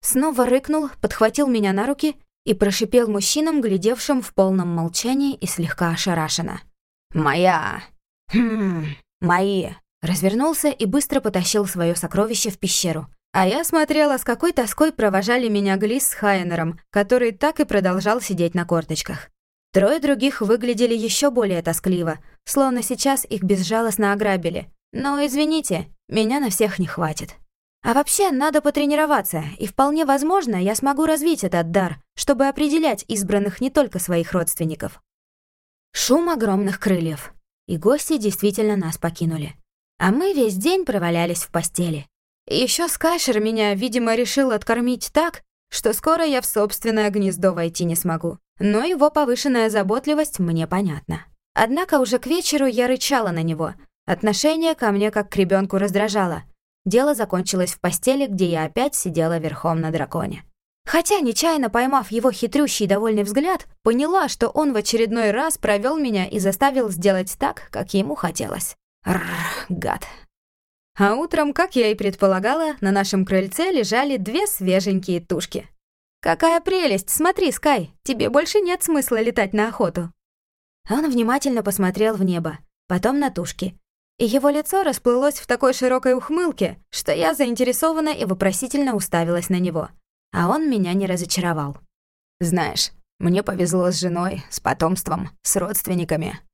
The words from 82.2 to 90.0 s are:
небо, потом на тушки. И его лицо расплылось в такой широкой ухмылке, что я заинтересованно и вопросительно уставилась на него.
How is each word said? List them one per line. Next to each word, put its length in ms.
небо, 340
потом 300
на 120
тушки. 480
И 80
его 240
лицо 320
расплылось 560
в 80
такой 260
широкой 400
ухмылке, 640
что 220
я 200
заинтересованно 800
и 160
вопросительно 680
уставилась 540
на 100
него. 300